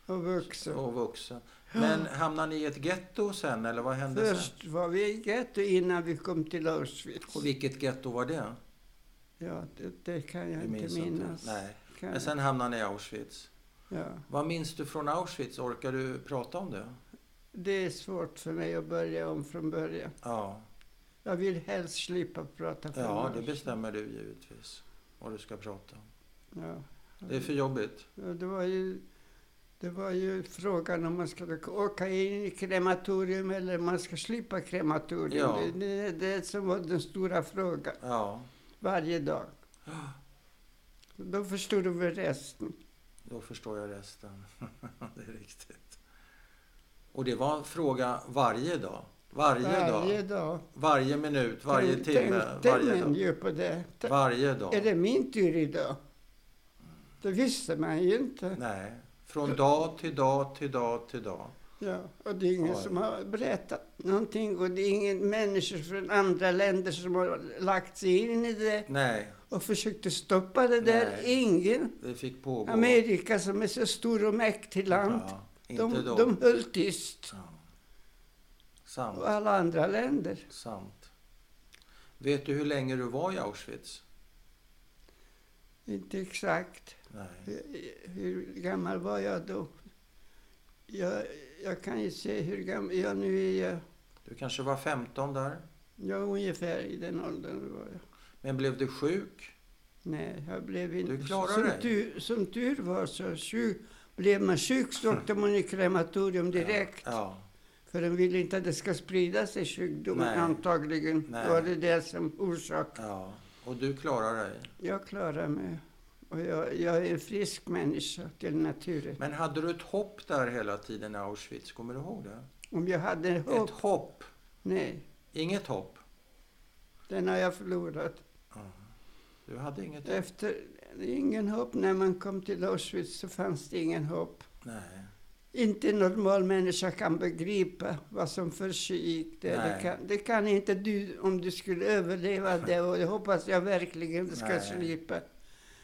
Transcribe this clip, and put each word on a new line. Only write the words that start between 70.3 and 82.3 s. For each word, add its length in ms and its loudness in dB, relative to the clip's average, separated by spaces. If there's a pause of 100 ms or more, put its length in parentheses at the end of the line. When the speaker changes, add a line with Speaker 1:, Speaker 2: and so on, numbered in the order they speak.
Speaker 1:
det 140 8
där. 300 6
Speaker 2:
Nej. 320 4
Speaker 1:
Ingen. 500 6 (100)
Speaker 2:
Det 120 -4
fick 300 -8
pågå. 280 -2
Speaker 1:
Amerika, 640 8
som 240 0
är 40 2
så 200 0
stor 380 2
och 100 4
mäktig 540 0
land, 380 4
Speaker 2:
Ja, 140 -8 (280)
inte 140 -2
Speaker 1:
de, 220 2
Speaker 2:
då. 120 0
Speaker 1:
de 260 8
höll 200 8
tyst. 680 -2
Speaker 2:
Ja. 60 -14 (1500)
Sant. 340 -6
Speaker 1:
Och 120 -2
alla 280 4
andra 280 4
länder. 520 0 (120)
Speaker 2:
Sant. 600 -12 (1080)
Vet 280 0